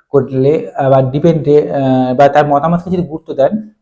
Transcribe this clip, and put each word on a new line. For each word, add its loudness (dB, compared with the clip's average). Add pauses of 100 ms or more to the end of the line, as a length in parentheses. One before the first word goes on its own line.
করলে, -2
আহ, -2
বা 4
ডিপেন্ডে, 0
আহ, 0
বা 4
তার 2
মতামতকে -2
যদি -2
গুরুত্ব -12
দেন -2